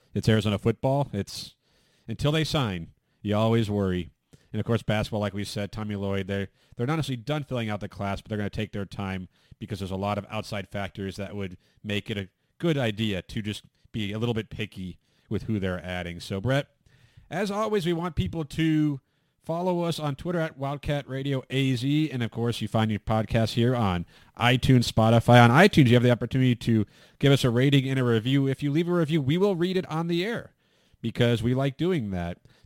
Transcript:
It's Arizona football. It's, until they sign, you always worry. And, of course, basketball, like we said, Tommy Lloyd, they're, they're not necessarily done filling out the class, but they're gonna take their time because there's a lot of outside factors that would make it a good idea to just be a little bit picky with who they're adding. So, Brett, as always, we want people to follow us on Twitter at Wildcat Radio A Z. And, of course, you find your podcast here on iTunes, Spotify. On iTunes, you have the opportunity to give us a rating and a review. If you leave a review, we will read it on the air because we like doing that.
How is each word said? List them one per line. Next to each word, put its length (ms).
It's 160
Arizona 280
football. 540
It's, 440
until 240
they 120
sign, 460
you 140
always 340
worry. 420
And, 60
of 60
course, 180
basketball, 360
like 140
we 100
said, 280
Tommy 240
Lloyd, 320
they're, 200
they're 120
not 80
necessarily 280
done 200
filling 260
out 100
the 100
class, 320
but 80
they're 80
gonna 120
take 220
their 140
time 420
because 200
there's 120
a 60
lot 200
of 120
outside 400
factors 480
that 180
would 220
make 260
it 80
a 120
good 200
idea 440
to 200
just 220
be 220
a 60
little 140
bit 160
picky 480
with 140
who 160
they're 240
adding. 360
So, 200
Brett, 280
as 220
always, 340
we 80
want 220
people 300
to 540
follow 400
us 160
on 160
Twitter 240
at 180
Wildcat 500
Radio 420
A 260
Z. 360
And, 120
of 80
course, 300
you 60
find 220
your 100
podcast 540
here 220
on 300
iTunes, 520
Spotify. 520
On 60
iTunes, 380
you 60
have 100
the 80
opportunity 440
to 300
give 120
us 120
a 60
rating 400
and 100
a 40
review. 440
If 160
you 80
leave 160
a 60
review, 280
we 160
will 180
read 220
it 120
on 180
the 180
air 280
because 420
we 100
like 240
doing 340
that. 280